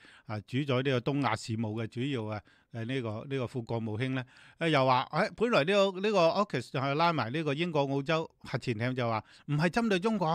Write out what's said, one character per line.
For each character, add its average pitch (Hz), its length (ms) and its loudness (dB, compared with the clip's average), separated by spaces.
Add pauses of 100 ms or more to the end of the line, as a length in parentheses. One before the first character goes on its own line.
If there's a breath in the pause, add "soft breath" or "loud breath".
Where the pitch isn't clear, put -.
(260 loud breath)
啊， 107 160 -8
主 - 240 -6
宰 135 100 0
呢 131 80 0
個 135 160 0
東 143 220 -2
亞 113 180 0
事 110 160 -6
務 110 260 -4
嘅 110 60 -6
主 120 140 -8
要 131 240 -4
啊， 107 160 -6 (320 soft breath)
誒， 117 120 -8
呢 131 160 -4
個， 113 80 -6 (200)
呢 135 80 -4
個 123 100 -2
副 127 140 -6
國 113 200 -4
務 107 160 -4
卿 131 160 -2
呢， 127 120 -4 (340 loud breath)
誒， 165 100 0
又 139 160 4
話， 131 240 4
誒， 190 280 0
本 240 140 0
來 196 120 6
呢 196 280 4
個， 180 100 -8
呢 214 100 2
個 202 160 4
aukus 165 440 0
就 143 100 -4
係 139 140 0
拉 170 180 4
埋 120 180 0
呢 160 120 -2
個 147 100 0
英 170 180 -2
國、 151 160 2
澳 139 140 0
洲 160 280 -2 (100)
核 - 180 -6
潛 123 160 -2
艇， 117 200 -2
就 123 140 -2
話 110 160 -2 (220 loud breath)
唔 147 80 -2
係 156 160 2
針 233 180 0
對 196 120 2
中 220 180 0
國， 175 180 0